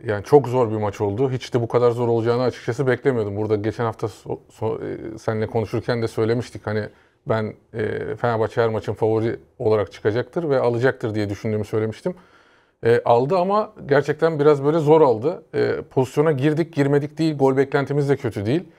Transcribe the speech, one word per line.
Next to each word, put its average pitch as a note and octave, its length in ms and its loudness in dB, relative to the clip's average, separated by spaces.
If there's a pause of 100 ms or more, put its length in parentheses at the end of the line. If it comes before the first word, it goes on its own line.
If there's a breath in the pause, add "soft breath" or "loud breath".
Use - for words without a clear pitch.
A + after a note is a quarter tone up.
Yani G#2 180 -4
çok A#2 240 6
zor A#2+ 220 0
bir A2 60 -4
maç G#2 240 -4
oldu. G#2+ 300 -2
Hiç - 240 -8
de B2 60 2
bu A#2 80 -4
kadar B2 220 6
zor A#2+ 180 -2
olacağını A#2 340 2
açıkçası B2 440 -2
beklemiyordum. A#2 500 0
Burada G#2+ 200 0
geçen G#2+ 280 -2
hafta A2+ 220 -4
so-, - 320 -10 (220)
so-, A2 540 -8
e, G#2+ 40 -14
seninle A2 280 -4
konuşurken A2+ 560 -4
de A2 60 -4
söylemiştik. A2+ 580 -4
Hani G#2+ 160 -4 (440 soft breath)
ben, A2 280 -4 (200)
e, G#2+ 420 -6
Fenerbahçe A2+ 460 -2
her A2+ 60 2
maçın A2 260 -4
favori A2 420 0 (220)
olarak G#2+ 340 0
çıkacaktır B2 580 -4
ve C3 100 2
alacaktır A#2+ 540 0
diye G#2 160 -2
düşündüğümü G#2+ 340 -4
söylemiştim. A2 500 -4 (720 soft breath)
E, A#2+ 200 4
aldı B2+ 340 4
ama G3 340 0 (140)
gerçekten D3 520 0
biraz C#3+ 260 4
böyle D3+ 140 2
zor D#3 220 6
aldı. C#3 420 2 (120)
E, A#2+ 220 0 (140)
pozisyona D3 420 0
girdik, D3+ 420 0
girmedik C#3+ 440 0
değil, D#3+ 200 0
gol C3+ 180 4
beklentimiz C#3 520 0
de C#3 80 2
kötü G#2 300 -4
değil. D3+ 160 0 (160 soft breath)